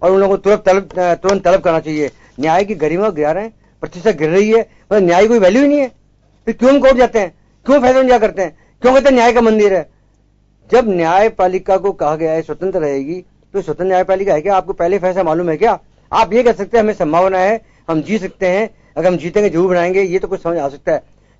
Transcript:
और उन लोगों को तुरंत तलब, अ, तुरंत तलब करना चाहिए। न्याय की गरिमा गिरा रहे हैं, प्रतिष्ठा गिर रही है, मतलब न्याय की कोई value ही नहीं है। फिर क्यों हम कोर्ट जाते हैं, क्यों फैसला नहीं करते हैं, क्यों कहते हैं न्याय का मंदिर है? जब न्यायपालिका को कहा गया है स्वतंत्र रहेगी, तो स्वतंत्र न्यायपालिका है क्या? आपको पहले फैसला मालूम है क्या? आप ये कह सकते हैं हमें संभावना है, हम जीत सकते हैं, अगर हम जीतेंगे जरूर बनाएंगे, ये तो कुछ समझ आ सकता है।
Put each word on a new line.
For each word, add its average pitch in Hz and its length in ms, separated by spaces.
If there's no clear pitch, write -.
और 175 80
उन 196 100
लोगों 196 80
को 196 80
तुरंत 202 300
तलब, 185 320
अ, 175 160
तुरंत 190 300
तलब 185 160
करना 165 200
चाहिए। 151 300
न्याय 165 240
की 202 100
गरिमा 165 340
गिरा 151 240
रहे 196 120
हैं, 226 100
प्रतिष्ठा 175 300
गिर 156 200
रही 202 200
है, 226 100
मतलब - 420
न्याय 175 200
की 220 60
कोई 240 100
value 202 240
ही 285 60
नहीं 294 100
है। 262 100
फिर 226 100
क्यों 247 140
हम 277 100
कोर्ट 262 160
जाते 233 220
हैं, 180 200
क्यों 277 140
फैसला 254 220
नहीं 247 160
करते 196 240
हैं, 165 160
क्यों 254 100
कहते 269 120
हैं 277 80
न्याय 240 200
का 233 80
मंदिर 214 340
है? 160 160
जब 233 160
न्यायपालिका 185 880
को 185 160
कहा 151 240
गया 160 160
है 160 100
स्वतंत्र 180 360
रहेगी, 147 460
तो 196 100
स्वतंत्र 156 220
न्यायपालिका 185 500
है 151 60
क्या? 190 160
आपको 185 160
पहले 180 260
फैसला 185 240
मालूम 165 280
है 156 60
क्या? 196 240
आप 196 200
ये 240 100
कह 233 100
सकते 202 260
हैं 214 60
हमें 214 100
संभावना 180 440
है, 208 260
हम 156 120
जीत 190 180
सकते 190 260
हैं, 196 280
अगर 160 120
हम 180 80
जीतेंगे 180 340
जरूर 175 200
बनाएंगे, 180 320
ये 185 160
तो 190 100
कुछ 185 140
समझ 170 160
आ 139 100
सकता 143 240
है। 143 60